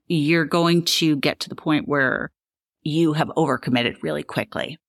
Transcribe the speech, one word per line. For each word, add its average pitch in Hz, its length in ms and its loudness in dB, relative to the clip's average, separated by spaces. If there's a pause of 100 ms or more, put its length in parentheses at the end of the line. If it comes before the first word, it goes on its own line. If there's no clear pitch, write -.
you're 165 380 2
going 170 400 2
to 156 320 2
get 143 240 -2
to - 80 -10
the - 80 -10
point 151 320 -2
where 135 420 0 (520)
you 156 320 2
have 151 220 0
overcommitted 127 680 0
really 151 200 -4
quickly. - 560 -6 (100)